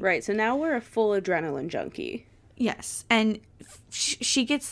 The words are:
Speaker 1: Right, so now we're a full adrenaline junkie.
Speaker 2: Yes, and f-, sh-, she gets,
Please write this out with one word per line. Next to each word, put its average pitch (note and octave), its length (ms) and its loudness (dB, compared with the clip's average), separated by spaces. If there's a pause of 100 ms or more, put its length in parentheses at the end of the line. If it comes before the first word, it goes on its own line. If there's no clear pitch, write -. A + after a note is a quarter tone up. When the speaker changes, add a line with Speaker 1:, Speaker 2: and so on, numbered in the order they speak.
Speaker 1:
Right, F3 220 2
so G3+ 100 -2
now A3 240 2
we're D#4 180 0
a A#3+ 60 -2
full A3 300 2
adrenaline E3 580 0
junkie. D2+ 580 -6 (300)
Speaker 2:
Yes, - 520 -4
and A3 320 2 (180)
f-, - 300 -18
sh-, - 320 -2
she B3 240 2
gets, C#4+ 260 0